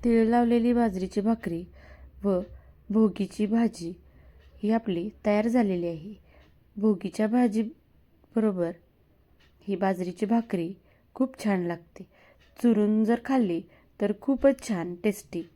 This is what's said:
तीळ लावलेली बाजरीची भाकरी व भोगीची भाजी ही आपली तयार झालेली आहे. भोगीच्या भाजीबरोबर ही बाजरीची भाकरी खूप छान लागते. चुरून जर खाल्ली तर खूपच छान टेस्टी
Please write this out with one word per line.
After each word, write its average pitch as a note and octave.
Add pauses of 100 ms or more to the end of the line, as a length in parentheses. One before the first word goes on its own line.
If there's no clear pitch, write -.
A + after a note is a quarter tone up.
तीळ A3+
लावलेली A#3+
बाजरीची G3+
भाकरी G3 (640)
व F#3+ (520)
भोगीची G#3
भाजी A3 (680)
ही G#3
आपली G#3+ (180)
तयार G#3+
झालेली G3
आहे. E3+ (640)
भोगीच्या G#3
भाजीबरोबर G#3+ (960)
ही G3
बाजरीची F#3
भाकरी G3 (440)
खूप C4
छान F#3
लागते. E3+ (520)
चुरून G#3+
जर A#3
खाल्ली G#3+ (400)
तर G3+
खूपच C4+
छान F3
टेस्टी F3+ (140)